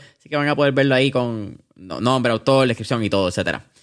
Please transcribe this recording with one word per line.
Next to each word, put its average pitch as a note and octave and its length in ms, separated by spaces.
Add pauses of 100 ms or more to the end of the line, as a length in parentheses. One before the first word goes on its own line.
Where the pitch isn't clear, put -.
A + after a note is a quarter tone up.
(180)
así - 100
que D3+ 80
van C#3+ 120
a D3 80
poder C#3+ 160
verlo C3+ 240
ahí C3+ 160
con A#2 460 (180)
no-, E2+ 240
nombre, B2 320
autor, C3 340
descripción A2+ 380
y G2 60
todo, G2 180
etcétera. E2+ 360 (180)